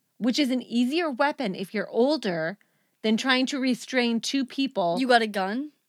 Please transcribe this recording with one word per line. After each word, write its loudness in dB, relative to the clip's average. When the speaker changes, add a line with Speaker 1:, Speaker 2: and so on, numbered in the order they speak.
Speaker 1:
which 0
is 2
an 0
easier 0
weapon -2
if -8
you're -4
older 0
than 2
trying 2
to -4
restrain 0
two -2
people. -2
Speaker 2:
You 0
got 6
a -2
gun? -4